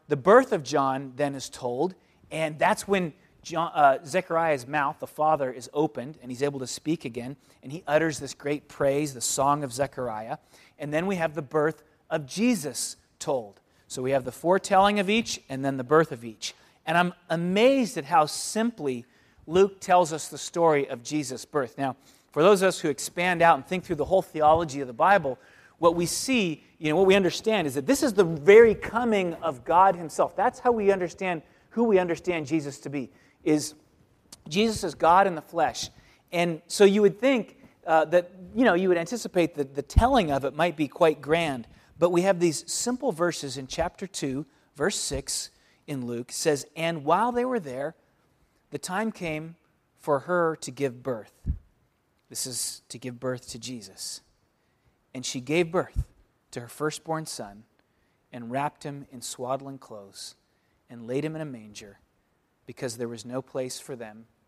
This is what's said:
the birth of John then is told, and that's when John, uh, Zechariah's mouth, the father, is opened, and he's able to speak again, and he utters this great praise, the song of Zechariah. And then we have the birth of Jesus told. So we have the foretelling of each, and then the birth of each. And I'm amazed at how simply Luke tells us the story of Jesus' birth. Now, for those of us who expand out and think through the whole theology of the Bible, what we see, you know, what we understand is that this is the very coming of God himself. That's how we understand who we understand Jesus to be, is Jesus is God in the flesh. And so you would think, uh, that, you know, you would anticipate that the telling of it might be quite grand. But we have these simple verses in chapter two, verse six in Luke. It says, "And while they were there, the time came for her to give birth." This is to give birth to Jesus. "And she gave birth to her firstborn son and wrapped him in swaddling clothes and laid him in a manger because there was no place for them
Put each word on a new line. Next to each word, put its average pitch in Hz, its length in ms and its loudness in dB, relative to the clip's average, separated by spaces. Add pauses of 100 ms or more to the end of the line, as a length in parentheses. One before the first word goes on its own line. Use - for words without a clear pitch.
the 147 80 0
birth 233 360 6
of 175 100 0
John 135 540 -2
then 143 180 -2
is 131 140 -12
told, 131 460 -4 (360)
and 156 280 -4
that's 180 280 0
when 185 280 -2 (280)
John, 165 320 -6
uh, 139 320 6
Zechariah's 165 600 -2
mouth, 147 340 -2
the 123 60 -10
father, 151 460 0
is 120 220 -16
opened, 147 480 -4
and 123 80 -14
he's 123 120 -10
able 139 180 -2
to 127 60 -8
speak - 380 -6
again, 123 320 -10 (260)
and 131 80 -16
he 170 160 -14
utters 151 320 0
this 135 140 -12
great 143 360 -6
praise, 143 440 -2
the 120 80 -16
song 143 420 0
of 135 80 -8
Zechariah. 123 680 -6 (400)
And 147 160 -6
then 165 120 -2
we 196 100 -2
have 160 180 -4
the 160 80 -6
birth 151 400 -2 (260)
of 160 180 -6
Jesus 170 680 -2 (220)
told. 117 420 -6 (260)
So - 140 -10
we 131 120 -2
have 135 120 0
the 127 80 -8
foretelling 196 640 2
of 190 120 0
each, 226 400 -2
and 135 120 -8
then 139 140 -2
the 127 80 -6
birth 156 260 4
of 117 140 -12
each. - 300 -12 (320)
And 160 100 0
I'm 175 160 2 (160)
amazed 196 720 2
at 139 80 -8
how 156 180 4
simply 147 800 -4 (420)
Luke 196 320 4
tells 180 360 4
us - 140 -10
the 143 100 -14
story 151 500 2
of 120 140 -10
Jesus' 131 420 -6
birth. 135 320 -6
Now, 139 200 -4 (360)
for 147 100 0
those 190 200 6
of 190 60 4
us - 120 -2
who 165 80 -2
expand 175 540 -2
out 165 140 8
and 131 100 -8
think 185 180 -4
through 165 120 -6
the 143 100 -2
whole - 160 2
theology 151 580 2
of 131 60 -6
the 123 80 -12
Bible, 156 440 2 (380)
what 170 180 4
we 170 120 0
see, 190 580 -2 (140)
you 156 100 -4
know, 151 80 2
what 190 100 4
we 190 80 8
understand 196 520 0
is 127 80 -6
that 139 100 -4
this 269 180 2
is 247 120 0
the 190 100 6
very 196 500 8
coming 208 600 -2
of 151 320 -6
God 180 300 6
himself. 160 380 -2
That's 226 260 -2
how 247 120 2
we 208 180 2
understand 180 520 -2 (280)
who 226 140 -2
we 214 140 4
understand 165 480 -2
Jesus 143 340 -4
to 139 100 -12
be, 135 200 -8 (320)
is 151 320 2 (760)
Jesus 208 360 0
is 160 100 -4
God 175 320 6
in 180 80 -2
the 151 80 -8
flesh. 147 480 -4 (420)
And 175 340 -2
so - 180 4
you 202 180 6
would 202 180 4
think, 247 380 0 (280)
uh, 160 200 4
that, 175 240 2 (240)
you 240 100 2
know, 202 100 6
you 185 140 2
would 175 80 4
anticipate 170 580 -2
that 139 200 -6
the 139 80 -4
telling 220 480 2
of 135 140 0
it 151 100 -6
might 160 220 0
be 151 120 -2
quite 156 320 4
grand. 147 460 -2 (320)
But 175 120 4
we 175 120 4
have 185 180 2
these 170 300 0
simple 247 420 -4
verses 147 440 -4
in 131 100 -10
chapter 175 400 -6
two, 143 400 -6 (280)
verse 180 220 -2
six - 540 -8 (360)
in 131 200 -8
Luke. 120 240 -8
It - 40 -12
says, 147 400 0
"And 165 300 -4
while 190 260 2
they 240 140 -2
were 254 160 -4
there, 139 340 -8 (760)
the 147 80 -8
time 208 340 -4
came 160 440 -8 (440)
for 143 200 0
her 170 360 0
to - 140 -12
give 123 320 -4
birth." 117 300 -6 (960)
This - 160 -8
is - 420 -8
to 123 100 -14
give 123 220 -12
birth 127 300 -6
to 127 80 -14
Jesus. 113 640 -14 (920)
"And 127 120 -10
she - 160 -8
gave 165 300 -2
birth 170 340 -4 (460)
to 127 120 -12
her 117 60 -16
firstborn 156 580 -6
son 104 380 -14 (680)
and 120 180 -12
wrapped 139 320 -6
him 143 300 -12
in 123 80 -18
swaddling 135 580 -8
clothes - 560 -18 (560)
and 117 160 -18
laid 135 180 -4
him 160 120 -8
in 156 60 -8
a 156 40 -10
manger 107 540 -18 (680)
because 123 300 -10
there 120 120 -6
was 117 160 -14
no 123 160 -8
place 131 380 -8
for - 160 -14
them 113 320 -16 (220)